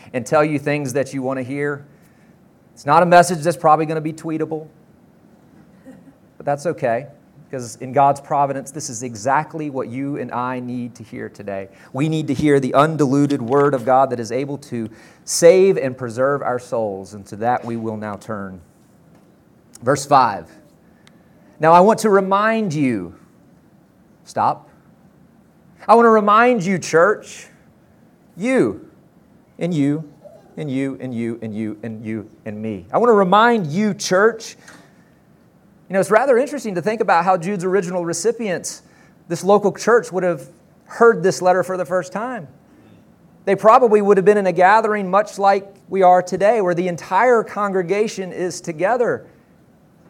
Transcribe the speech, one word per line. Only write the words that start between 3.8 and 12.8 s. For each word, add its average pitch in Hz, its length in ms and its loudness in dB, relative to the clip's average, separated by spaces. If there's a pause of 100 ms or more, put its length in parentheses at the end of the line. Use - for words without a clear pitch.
gonna 160 160 -4
be 160 120 -6
tweetable. 156 540 -8 (1700)
But - 80 -20
that's 147 200 -4
okay, 131 420 -2 (420)
'cause 123 280 -12
in 127 160 -12
God's 139 260 4
providence, 139 520 -4
this 147 180 -12
is 117 140 -10
exactly 135 680 -4
what 127 180 -8
you 139 300 -8
and 123 140 -10
I 127 280 -6
need 123 360 -10
to - 80 -20
hear 113 260 -14
today. 98 400 -12 (240)
We - 160 -2
need 156 180 -4
to 143 60 -4
hear 143 260 2
the 127 140 -2
undiluted 143 680 2